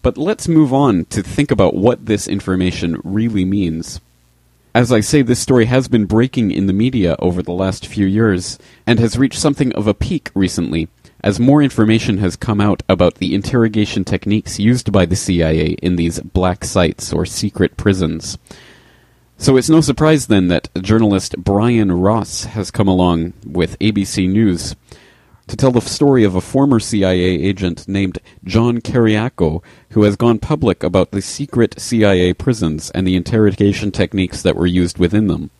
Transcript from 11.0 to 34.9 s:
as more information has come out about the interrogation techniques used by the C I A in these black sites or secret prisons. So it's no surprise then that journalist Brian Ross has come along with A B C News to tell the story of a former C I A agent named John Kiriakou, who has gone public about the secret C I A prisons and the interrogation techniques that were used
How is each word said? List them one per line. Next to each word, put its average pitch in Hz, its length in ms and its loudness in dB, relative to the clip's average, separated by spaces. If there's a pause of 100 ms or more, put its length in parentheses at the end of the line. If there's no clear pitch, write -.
as 101 180 0
more 139 200 4
information 113 580 2
has 92 180 -2
come 104 260 -2
out 104 260 0
about 90 280 2
the 87 180 -4
interrogation 107 720 0
techniques 98 560 -4
used 117 320 2
by 95 120 4
the 85 120 -2
C 87 260 0
I 78 80 2
A 80 160 2 (160)
in 90 140 0
these 85 240 -2
black 92 440 -2
sites - 480 -2
or 80 140 -2
secret - 500 -2
prisons. 87 640 -2 (1000)
So 135 200 2
it's 127 120 2
no 156 120 6
surprise 151 480 2
then 98 200 4
that 87 220 -2 (100)
journalist 101 560 0
Brian 104 540 0
Ross 95 540 -2
has 104 260 -8
come 98 180 0
along 87 440 2 (120)
with 82 360 -4
A 107 100 0
B 101 140 -2
C 95 240 -2
News 95 480 0 (720)
to - 80 -10
tell 131 160 2
the 120 80 4
story 135 420 2
of 95 140 2
a 90 40 0
former 135 380 0
C 101 260 -2
I 92 80 2
A 92 40 2
agent 90 720 -2
named 98 300 -4 (260)
John 117 340 0
Kiriakou, 107 840 0 (280)
who 107 140 2
has 101 120 2
gone 120 220 2
public - 460 -2
about 92 260 0
the 98 100 -4
secret - 580 -2
C 113 240 -2
I 101 120 4
A 90 180 2
prisons 82 600 -4
and 92 140 -2
the 92 100 2
interrogation 101 720 0
techniques 92 500 -2
that 87 160 0
were 87 100 0
used 90 300 0